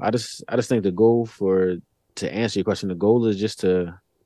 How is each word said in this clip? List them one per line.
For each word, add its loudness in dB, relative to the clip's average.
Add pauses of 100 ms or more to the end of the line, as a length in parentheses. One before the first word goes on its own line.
I -2
just, -4
I -4
just 0
think 2
the 0
goal 4
for, 0 (400)
to -6
answer -4
your 0
question, -4
the -6
goal 2
is 0
just -4
to, 0 (260)